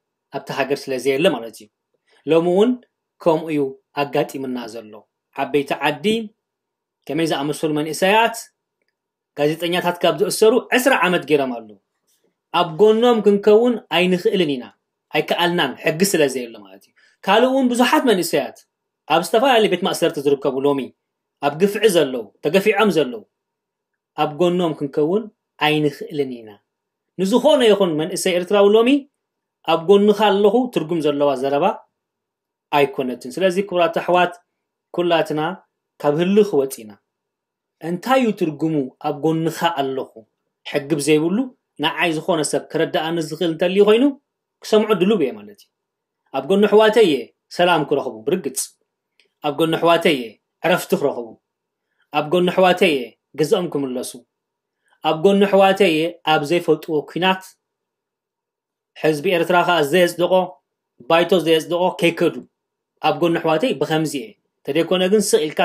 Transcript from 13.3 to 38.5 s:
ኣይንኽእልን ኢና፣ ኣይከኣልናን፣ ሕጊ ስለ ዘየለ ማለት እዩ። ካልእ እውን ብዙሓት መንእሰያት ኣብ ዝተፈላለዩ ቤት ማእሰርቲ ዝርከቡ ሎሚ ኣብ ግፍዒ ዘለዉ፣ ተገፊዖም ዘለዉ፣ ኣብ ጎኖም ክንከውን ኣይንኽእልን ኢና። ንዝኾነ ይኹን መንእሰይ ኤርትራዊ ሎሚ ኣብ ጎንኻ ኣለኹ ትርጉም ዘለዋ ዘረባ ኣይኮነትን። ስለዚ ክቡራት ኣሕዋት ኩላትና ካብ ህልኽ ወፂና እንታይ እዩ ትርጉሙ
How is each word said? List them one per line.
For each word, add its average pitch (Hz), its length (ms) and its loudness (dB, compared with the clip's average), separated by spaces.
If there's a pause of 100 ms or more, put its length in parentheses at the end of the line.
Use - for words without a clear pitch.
ኣይንኽእልን 180 640 0
ኢና፣ 123 120 -6 (500)
ኣይከኣልናን፣ 165 640 0
ሕጊ 160 260 -2
ስለ 180 240 0
ዘየለ 120 300 -8
ማለት 98 240 -20
እዩ። - 100 -20 (320)
ካልእ 226 240 2
እውን 262 200 0
ብዙሓት 247 380 0
መንእሰያት 165 520 -2 (500)
ኣብ 160 140 2
ዝተፈላለዩ 226 480 2
ቤት 175 140 -2
ማእሰርቲ 165 360 -2
ዝርከቡ 139 420 0
ሎሚ 139 180 0 (640)
ኣብ 143 160 -2
ግፍዒ 202 320 0
ዘለዉ፣ 135 340 0 (160)
ተገፊዖም 196 520 2
ዘለዉ፣ 127 300 -2 (960)
ኣብ 151 180 -2
ጎኖም 175 400 0
ክንከውን 156 480 -2 (360)
ኣይንኽእልን 147 760 -2
ኢና። 113 160 -18 (720)
ንዝኾነ 247 460 2
ይኹን 196 300 4
መንእሰይ 170 380 -4
ኤርትራዊ 202 380 2
ሎሚ 233 180 4 (800)
ኣብ 165 180 2
ጎንኻ 202 400 4
ኣለኹ 202 300 4 (140)
ትርጉም 160 320 -2
ዘለዋ 143 340 0
ዘረባ 139 300 -2 (1080)
ኣይኮነትን። 135 600 -2
ስለዚ 175 300 0
ክቡራት 175 360 0
ኣሕዋት 175 360 0 (600)
ኩላትና 160 480 -2 (580)
ካብ 147 160 0
ህልኽ 196 380 2
ወፂና 117 380 -4 (880)
እንታይ 180 380 -2
እዩ 233 140 2
ትርጉሙ 156 420 -4 (240)